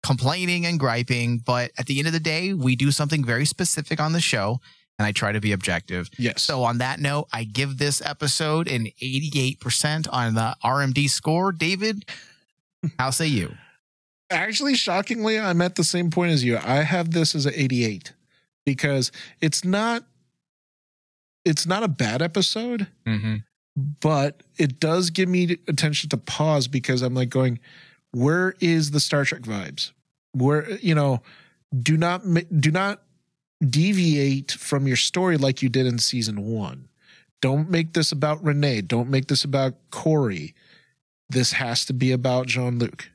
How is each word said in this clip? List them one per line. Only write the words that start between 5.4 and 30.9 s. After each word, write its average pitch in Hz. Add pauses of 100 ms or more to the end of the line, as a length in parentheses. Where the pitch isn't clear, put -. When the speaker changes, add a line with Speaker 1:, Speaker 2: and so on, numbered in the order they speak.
Speaker 1:
be 107
objective. 90
Speaker 2:
Yes. 120
Speaker 1:
So 131
on 120
that 127
note, 147
I 113
give 127
this 143
episode 156
an 120 (140)
eighty-eight 135
percent 151
on 117
the 113
R 131
M 135
D 143
score. 175
David, 190 (920)
how 135
say 160
you? 110 (760)
Speaker 2:
Actually, 214
shockingly, 214
I'm 180
at 175
the 180
same 175
point 175
as 135
you. 120
I 135
have 165
this 165
as 147
an 139
eighty-eight 120 (500)
because 139 (300)
it's 156
not, 226 (1400)
it's 160
not 190
a 220
bad 202
episode, 208 (180)
Speaker 1:
Mm-hmm. 110 (680)
Speaker 2:
but 143 (160)
it 139
does 170
give 180
me 180 (100)
attention 151
to 135
pause 151
because 127
I'm, 127
like, 127
going, 127 (520)
"Where 165
is 165
the 147
Star 143
Trek -
vibes? 104 (400)
Where, 147
you 165